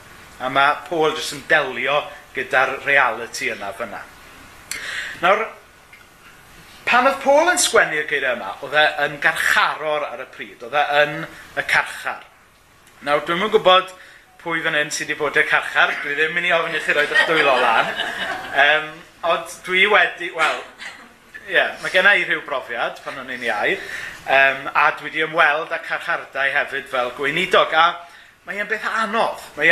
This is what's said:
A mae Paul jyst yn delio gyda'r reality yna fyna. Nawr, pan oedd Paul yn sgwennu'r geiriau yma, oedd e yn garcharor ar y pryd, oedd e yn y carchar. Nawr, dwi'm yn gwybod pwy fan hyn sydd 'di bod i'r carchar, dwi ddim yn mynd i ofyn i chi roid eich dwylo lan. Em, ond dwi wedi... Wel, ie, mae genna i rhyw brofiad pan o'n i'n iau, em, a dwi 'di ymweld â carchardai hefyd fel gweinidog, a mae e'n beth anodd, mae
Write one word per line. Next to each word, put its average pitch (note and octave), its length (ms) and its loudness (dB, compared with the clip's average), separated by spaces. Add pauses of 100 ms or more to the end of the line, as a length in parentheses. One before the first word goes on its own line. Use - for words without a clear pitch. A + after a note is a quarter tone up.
(400)
A B2+ 80 -4
mae C#3 280 2 (120)
Paul D#3 280 0
jyst - 180 -8
yn C3+ 140 -12
delio C3+ 560 0 (320)
gyda'r C3 480 0
reality B2 640 0
yna G2+ 220 -8
fyna. G2+ 320 -10 (1200)
Nawr, G#3 240 2 (1400)
pan B3 240 2
oedd C4+ 160 0
Paul D4+ 260 4
yn F4 80 0
sgwennu'r D#3 480 2
geiriau C3+ 320 -2
yma, G2 240 -8
oedd C#3 160 -6
e D3+ 100 4 (200)
yn D3+ 120 -8
garcharor D3+ 920 0
ar B2 100 -12
y B2+ 140 -14
pryd, B2 260 -16
oedd B2 140 -6
e D3 120 2 (140)
yn D#3 200 -2 (360)
y C3+ 100 -4
carchar. - 540 -2 (840)
Nawr, D3 200 2
dwi'm E3+ 200 0
yn G#3+ 60 -4
gwybod F#3 380 6 (520)
pwy E3 200 -4
fan D#3+ 120 0
hyn D3+ 160 0
sydd D3 200 -6
'di D3 80 -4
bod D3 200 -2
i'r D3+ 80 4
carchar, D#3 460 2 (100)
dwi C#3+ 140 -4
ddim D#3+ 160 0
yn F3 60 -2
mynd F3 100 0
i F3 80 4
ofyn D#3+ 220 -2
i - 40 -2
chi F3 140 0
roid D3+ 180 2
eich - 140 4
dwylo D3 240 4 (100)
lan. A#2+ 280 4 (720)
Em, D3+ 260 4 (420)
ond E3+ 220 -2 (140)
dwi F#3 260 2
wedi... F3 420 2
Wel, D#3 240 0 (880)
ie, E3+ 160 2 (200)
mae D#3 100 -6
genna F#3 260 4
i F3 80 -2
rhyw D#3+ 200 -2
brofiad C3 580 -6
pan C#3 180 -12
o'n C3 140 -14
i'n A#2+ 100 -10
iau, A2+ 300 0 (640)
em, C3+ 340 4
a D3 160 4 (100)
dwi D3 160 -10
'di D#3 140 -2
ymweld D#3+ 480 2
â - 80 -10
carchardai C#3 720 -4
hefyd C3+ 340 -4
fel B2 300 -2
gweinidog, D#3+ 540 2
a D#3+ 120 6 (640)
mae G3 160 -8
e'n F#3+ 80 -10
beth G#3+ 160 -6 (160)
anodd, G#3 420 -2 (120)
mae D#3+ 140 4